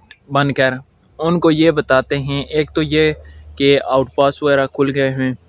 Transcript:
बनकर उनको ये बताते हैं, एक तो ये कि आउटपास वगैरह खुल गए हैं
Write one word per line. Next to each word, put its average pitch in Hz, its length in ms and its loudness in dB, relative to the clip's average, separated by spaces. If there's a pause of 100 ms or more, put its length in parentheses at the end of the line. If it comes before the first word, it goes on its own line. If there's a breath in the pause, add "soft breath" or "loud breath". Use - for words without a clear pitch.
(320)
बनकर 135 460 0 (400)
उनको 165 320 2
ये 156 220 4
बताते 135 440 0
हैं, 139 300 -6
एक 151 280 -4
तो 165 80 0
ये 151 320 0 (440 loud breath)
कि 139 180 4
आउटपास 135 640 0
वगैरह 139 240 2
खुल 139 240 -2
गए 135 200 -2
हैं 131 240 -4 (140)